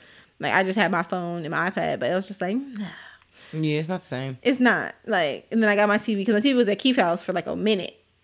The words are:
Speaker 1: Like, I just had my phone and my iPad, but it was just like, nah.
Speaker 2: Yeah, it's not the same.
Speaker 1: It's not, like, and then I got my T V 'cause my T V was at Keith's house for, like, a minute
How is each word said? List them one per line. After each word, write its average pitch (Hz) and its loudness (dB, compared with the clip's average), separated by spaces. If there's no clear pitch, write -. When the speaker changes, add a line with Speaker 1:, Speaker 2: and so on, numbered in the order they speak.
Speaker 1:
Like, 139 -4
I 185 4
just 185 -2
had 180 4
my 175 0
phone 175 -4
and 151 -6
my 165 -2
iPad, 165 -2
but 127 0
it 175 0
was 190 -2
just 202 -10
like, 190 -2
nah. 254 -8
Speaker 2:
Yeah, 156 0
it's 156 -4
not 180 -4
the - -20
same. 131 -6
Speaker 1:
It's 247 2
not, 190 2
like, 160 -2
and 226 2
then 214 4
I 202 2
got 208 4
my 208 4
T 220 -2
V 196 -2
'cause 220 2
my 208 4
T 262 4
V - 4
was 240 4
at 202 0
Keith's 262 2
house 175 2
for, 185 -6
like, 170 -4
a 160 -6
minute 190 -2